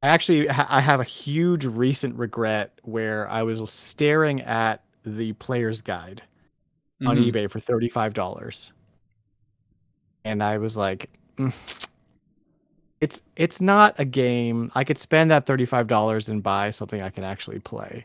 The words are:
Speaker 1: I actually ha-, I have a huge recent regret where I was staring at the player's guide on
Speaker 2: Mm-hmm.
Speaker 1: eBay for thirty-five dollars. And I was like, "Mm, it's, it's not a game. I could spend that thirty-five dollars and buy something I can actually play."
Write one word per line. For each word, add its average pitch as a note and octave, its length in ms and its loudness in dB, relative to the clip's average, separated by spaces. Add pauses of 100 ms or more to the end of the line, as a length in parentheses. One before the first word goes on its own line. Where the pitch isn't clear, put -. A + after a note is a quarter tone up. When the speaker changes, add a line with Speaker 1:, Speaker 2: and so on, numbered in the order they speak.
Speaker 1:
I C#3 60 4
actually D#3+ 360 4
ha-, C#3+ 240 2
I C#3 100 6
have C3+ 200 4
a B2 40 0
huge D#3+ 600 -2
recent B2 500 0
regret A2 680 -4
where A2 460 -4
I A2+ 140 -2
was A2 300 -4
staring D3 680 2
at A2+ 420 -2 (200)
the A2 280 -4
player's A2+ 480 -2
guide F2+ 420 -10 (800)
on A#2+ 120 2
Speaker 2:
Mm-hmm. A#2+ 200 2
Speaker 1:
eBay G#2 140 -2
for - 80 -8
thirty-five A2+ 560 -2
dollars. - 580 -8 (1500)
And G#2+ 200 -4
I G#2+ 160 0
was A2 180 -4
like, G2 320 -2 (300)
"Mm, C3 140 -2 (1500)
it's, - 220 -2 (140)
it's E3+ 260 -2
not G#3 360 6
a C#3+ 60 2
game. A#2+ 680 0
I C3+ 100 2
could C#3 140 -2
spend D#3+ 320 4
that D3 160 6
thirty-five B2+ 400 0
dollars A2 420 2
and G#2+ 140 -4
buy G2 280 0
something G#2 300 -6
I F#2+ 80 -6
can F#2+ 160 -10
actually G2 360 -10
play." A2 440 -12